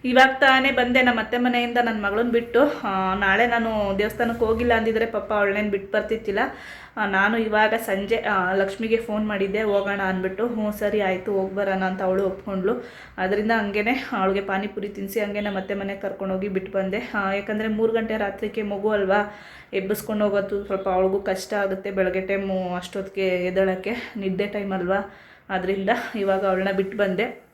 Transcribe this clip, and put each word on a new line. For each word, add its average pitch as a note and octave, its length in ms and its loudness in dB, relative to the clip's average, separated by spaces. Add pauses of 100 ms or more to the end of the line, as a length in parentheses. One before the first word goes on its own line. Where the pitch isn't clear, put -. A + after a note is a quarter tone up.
ಇವಾಗ C4 360 6
ತಾನೇ C4 300 6
ಬಂದೆ B3 320 2
ನಮ್ಮ A#3+ 180 4
ಅತ್ತೆ A#3 180 -2
ಮನೆಯಿಂದ A#3+ 460 2
ನನ್ನ G#3+ 220 -2
ಮಗಳನ್ನ A3+ 240 0
ಬಿಟ್ಟು. A#3 500 2
ಆ, F#3+ 340 0
ನಾಳೆ G3+ 320 4
ನಾನು A3 520 0
ದೇವಸ್ಥಾನಕ್ಕೆ A3+ 460 0
ಹೋಗಿಲ್ಲ A3+ 300 2
ಅಂದಿದ್ರೆ A3 320 2
ಪಾಪ A3 260 -4
ಅವಳನ್ನೇನು G#3 380 2
ಬಿಟ್ಟು G3 220 -4
ಬರ್ತಿತ್ತಿಲ್ಲ. G#3 460 -2 (580)
ಆ, G#3+ 100 -2
ನಾನು G3+ 320 2
ಇವಾಗ G#3+ 360 4
ಸಂಜೆ, G3+ 420 0
ಆ, F#3+ 380 0
ಲಕ್ಷ್ಮಿಗೆ G3 420 0
ಫೋನ್ G#3+ 300 -2
ಮಾಡಿದ್ದೆ, G3+ 360 0
ಹೋಗೋಣ G3+ 400 0
ಅಂದ್ಬಿಟ್ಟು. F#3+ 440 0
"ಹ್ಞೂ G#3+ 260 -2
ಸರಿ G#3 280 0
ಆಯಿತು, F#3 320 0
ಹೋಗಿ F#3+ 220 0
ಬರೋಣ" F#3+ 300 0
ಅಂತ F#3+ 180 -2
ಅವಳು F#3+ 240 2
ಒಪ್ಕೊಂಡ್ಳು. G3 640 -2 (280)
ಅದರಿಂದ G3+ 380 0
ಹಂಗೇನೆ G#3+ 560 0
ಅವಳಿಗೆ G3 280 2
ಪಾನಿಪುರಿ G3 480 -4
ತಿನ್ನಿಸಿ G3 320 -4
ಹಂಗೆ G3+ 200 -2
ನಮ್ಮ G3+ 180 -4
ಅತ್ತೆ F#3+ 160 -4
ಮನೆಗೆ G3 260 -6
ಕರ್ಕೊಂಡೋಗಿ F#3+ 480 -4
ಬಿಟ್ಟು F#3+ 240 -4
ಬಂದೆ. G3 420 -2
ಆ, G3 180 0
ಯಾಕಂದರೆ G#3+ 360 -2
ಮೂರು A3 240 2
ಗಂಟೆ A3 240 0
ರಾತ್ರಿಗೆ G#3 460 -4
ಮಗು G3+ 280 -2
ಅಲ್ವಾ, G3+ 480 2 (340)
ಎಬ್ಬಿಸ್ಕೊಂಡು G#3 520 -2
ಹೋಗೋದು G3+ 420 0
ಸ್ವಲ್ಪ F#3+ 220 -2
ಅವಳಿಗೂ F#3+ 320 4
ಕಷ್ಟ F#3+ 340 -4
ಆಗುತ್ತೆ. G3 360 -2
ಬೆಳಗ್ಗೆ F#3+ 300 2
ಟೈಮು F#3+ 560 -2
ಅಷ್ಟೊತ್ತಿಗೆ F#3+ 520 -4
ಎದ್ದೇಳೋಕ್ಕೆ F#3 880 0
ನಿದ್ದೆ G3 300 -2
ಟೈಮ್ G3+ 260 -4
ಅಲ್ವಾ, F#3+ 440 -2 (320)
ಅದರಿಂದ F#3+ 420 -2 (280)
ಇವಾಗ G3 280 0
ಅವಳನ್ನ F#3+ 240 2
ಬಿಟ್ಟು G3 260 -2
ಬಂದೆ. G3+ 580 -2